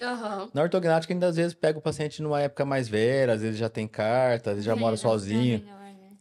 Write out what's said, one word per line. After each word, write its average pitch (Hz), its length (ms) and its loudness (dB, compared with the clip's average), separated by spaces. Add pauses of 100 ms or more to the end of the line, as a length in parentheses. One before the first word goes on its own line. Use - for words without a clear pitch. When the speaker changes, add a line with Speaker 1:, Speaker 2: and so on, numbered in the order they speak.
Speaker 1:
Aham. 226 540 -6
Speaker 2:
Na 143 80 2
ortognática, 170 500 2
ainda 180 140 0
às 165 100 0
vezes 170 160 0
pega 156 260 0
o - 40 -12
paciente 151 400 -4
numa 147 180 0
época 139 240 -2
mais 135 240 -2
velha, 120 460 2
às 107 80 -2
vezes 110 160 -4
já 113 100 -2
tem 110 180 -6
carta, 117 640 0
às 101 40 -4
vezes 104 80 -4
já 113 100 0
Speaker 3:
Sim, 110 60 0
Speaker 2:
mora 113 160 2
Speaker 3:
já 107 60 -6
tá 120 80 2
Speaker 2:
sozinho. 110 480 2
Speaker 3:
melhor, 101 220 -14
né? - 400 -20